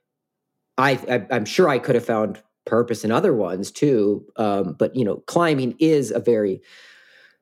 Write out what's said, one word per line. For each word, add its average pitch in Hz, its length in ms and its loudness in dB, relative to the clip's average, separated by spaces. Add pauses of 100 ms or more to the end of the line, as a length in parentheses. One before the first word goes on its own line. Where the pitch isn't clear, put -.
(760)
I, 135 140 2 (240)
I, 104 160 -4
I'm 110 140 -2
sure 175 240 2
I 127 100 0
could 120 160 0
have 113 100 0
found 107 360 -2 (240)
purpose 117 380 0
in 107 80 -2
other 165 220 2
ones 95 380 -4
too. 107 540 0 (100)
Um, 101 380 -2
but, - 220 -2
you 127 100 0
know, 95 120 -2
climbing 139 640 0
is 151 320 2
a 123 80 -2
very, 107 420 0 (800)